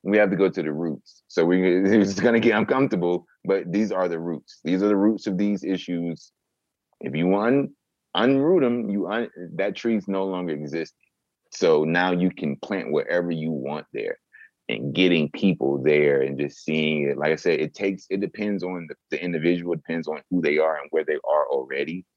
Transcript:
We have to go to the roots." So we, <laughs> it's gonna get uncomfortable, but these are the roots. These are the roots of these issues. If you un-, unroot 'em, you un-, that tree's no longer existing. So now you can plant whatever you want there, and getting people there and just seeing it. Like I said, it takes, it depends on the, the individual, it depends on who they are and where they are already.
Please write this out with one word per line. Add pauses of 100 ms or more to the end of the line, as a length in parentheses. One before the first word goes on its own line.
We
have
to
go
to
the
roots."
So
we,
<laughs>
it's
gonna
get
uncomfortable, (200)
but
these
are
the
roots.
These
are
the
roots
of
these
issues. (720)
If
you
un-, (460)
unroot
'em,
you
un-, (260)
that
tree's
no
longer
existing. (540)
So
now
you
can
plant
whatever
you
want
there, (520)
and
getting
people
there
and
just
seeing
it.
Like
I
said,
it
takes,
it
depends
on
the, (160)
the
individual,
it
depends
on
who
they
are
and
where
they (140)
are
already. (120)